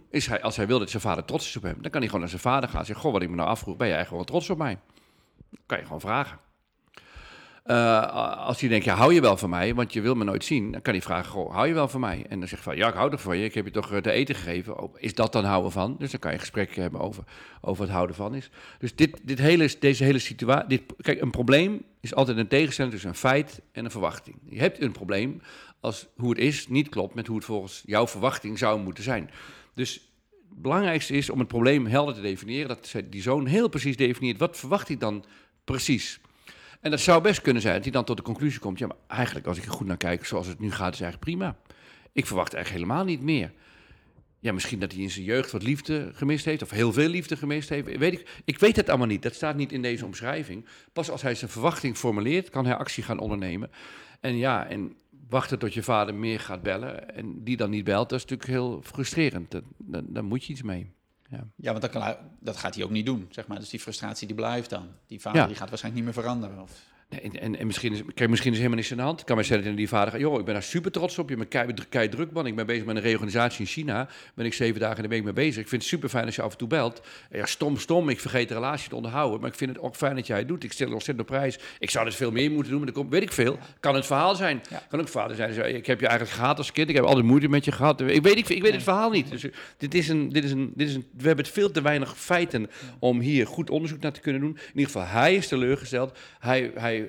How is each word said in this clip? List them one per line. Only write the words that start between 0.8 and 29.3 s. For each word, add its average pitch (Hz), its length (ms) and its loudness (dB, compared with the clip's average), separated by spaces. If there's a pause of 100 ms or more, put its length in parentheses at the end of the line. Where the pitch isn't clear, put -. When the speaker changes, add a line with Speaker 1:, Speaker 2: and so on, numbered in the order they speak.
Speaker 1:
zijn 113 120 -4
vader 85 240 -2
trots - 220 -4
is - 100 -10
op 104 60 -8
hem, 85 180 -4
dan - 100 -8
kan 147 80 -2
hij 123 60 2
gewoon 104 140 -2
naar 85 100 -4
zijn 87 120 -8
vader 127 280 2
gaan - 100 -4
en - 60 -4
zeggen: - 180 -8
"Goh, 151 100 2
wat 98 80 2
ik 90 80 -2
me 87 60 -6
nou 85 140 0
afvroeg, 101 280 -4
ben 120 100 0
jij 87 180 2
gewoon 87 200 -6
trots 160 240 -2
op 180 80 -2
mij?" 127 220 -4 (720)
Dat - 140 -20
kan - 120 -2
je - 60 -6
gewoon 78 180 -10
vragen. 120 380 -2 (1200)
Eh, 117 840 4
als 120 140 -2
hij 131 100 0
denkt: 110 160 4
"Ja, 98 100 4
hou 127 180 8
je 170 80 8
wel 104 160 8
van 98 120 -2
mij, 87 260 2
want 120 180 -2
je 113 80 -2
wil 123 140 2
me 113 80 0
nooit 101 200 0
zien?" 110 280 0
Dan - 100 -10
kan 123 120 0
hij 92 80 0
vragen: 87 300 -4
"Goh, 92 220 -6
hou 107 140 4
je 165 60 0
wel 151 140 2
van 135 120 -6
mij?" 104 300 -4
En 98 100 -6
dan 90 80 -6
zegt - 180 -12
hij: 73 100 -4
"Ja, 95 120 4
ik 117 60 2
hou 117 160 2
toch 151 120 -4
van 90 160 -2
je, 101 80 0
ik 107 80 -6
heb 104 120 -4
je 95 60 -10
toch, 101 200 -4
eh, 101 60 -2
te 98 140 2
eten 127 240 2
gegeven." 87 440 -6
Oh, - 180 -10
is - 180 -8
dat 110 180 2
dan 110 120 4
houden 95 260 2
van? 98 280 -2
Dus 139 120 -6
dan - 80 -8
kan 80 120 -4
je 80 80 -4
gesprekken 98 420 -4
hebben 87 180 -4
over, 98 240 -6 (380)
over 95 220 -4
het 95 80 -2
houden 90 240 0
van 104 200 -6
is. 135 140 -10 (300)
Dus 123 160 -6
dit, 160 280 2
dit 131 160 -4
hele, 156 300 6 (100)
deze 139 240 4
hele 135 160 6
situa-, 123 480 2
dit, 131 140 2 (200)
kijk, - 200 0
een 131 100 0
probleem 139 500 4 (180)
is - 160 -10
altijd 127 220 4
een 110 100 0
tegenstelling 135 460 2
tussen 92 180 -6
een 85 60 -10
feit 139 440 2 (100)
en 117 140 -10
een 117 60 -8
verwachting. - 440 -6 (140)
Je 98 100 -10
hebt 151 220 0
een 123 100 0
probleem 101 500 -4 (380)
als - 360 -6
hoe 120 140 -2
het 117 100 2
is 139 280 2
niet 143 220 2
klopt 98 260 -2
met 113 120 -4
hoe 113 80 -2
het 107 100 -4
volgens 98 400 -6
jouw 107 220 4
verwachting 107 500 -2
zou 110 220 2
moeten 95 240 -6
zijn. 113 260 -2 (440)